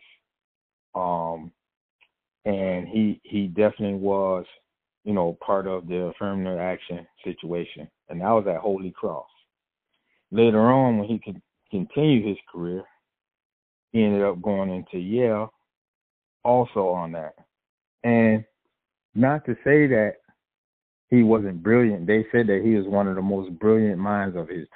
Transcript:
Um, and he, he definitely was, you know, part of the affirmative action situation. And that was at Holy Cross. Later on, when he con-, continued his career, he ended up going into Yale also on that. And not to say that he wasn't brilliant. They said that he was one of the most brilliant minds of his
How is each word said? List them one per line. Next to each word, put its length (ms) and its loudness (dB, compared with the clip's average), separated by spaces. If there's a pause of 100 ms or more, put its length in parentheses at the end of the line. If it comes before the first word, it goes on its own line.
(920)
Um, 580 -6 (960)
and 420 -4
he, 360 0
he 240 -4
definitely 480 -2
was, 500 -2 (580)
you 80 -6
know, 340 -2
part 220 -2
of 200 -8
the 80 -6
affirmative 640 -6
action 460 -8 (200)
situation. 640 -10 (180)
And 140 -10
that 80 -2
was 180 2
at 140 -4
Holy 300 -6
Cross. 360 -10 (1040)
Later 300 4
on, 360 4
when 120 -4
he 100 -2
con-, 220 -14 (280)
continued 560 0
his 120 -4 (120)
career, 360 -8 (1040)
he 100 2
ended 220 4
up 180 -2
going 280 -2
into 280 -8
Yale 540 -2 (920)
also 420 2
on 260 -4
that. 200 -12 (720)
And 400 4 (680)
not 320 2
to 100 -4
say 320 4
that 260 2 (960)
he 120 6
wasn't 420 2
brilliant. 440 4
They 240 2
said 160 2
that 160 2
he 120 4
was 120 0
one 220 2
of 60 -2
the 60 -4
most 380 -2
brilliant 380 2
minds 400 -2
of 100 -8
his 280 -10